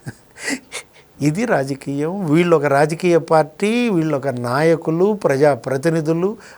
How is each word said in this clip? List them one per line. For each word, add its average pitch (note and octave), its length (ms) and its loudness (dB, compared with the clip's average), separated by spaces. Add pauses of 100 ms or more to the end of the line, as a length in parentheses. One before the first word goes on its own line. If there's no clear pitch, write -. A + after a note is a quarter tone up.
(1200)
ఇది D#3 240 0
రాజకీయం. D3 880 -2
వీళ్ళు F3 220 4
ఒక D3 100 0
రాజకీయ D#3 520 2
పార్టీ, E3+ 720 0
వీళ్ళు D#3+ 280 0
ఒక C3 100 -4
నాయకులు, D#3+ 880 0
ప్రజాప్రతినిధులు, D3+ 1200 0 (200)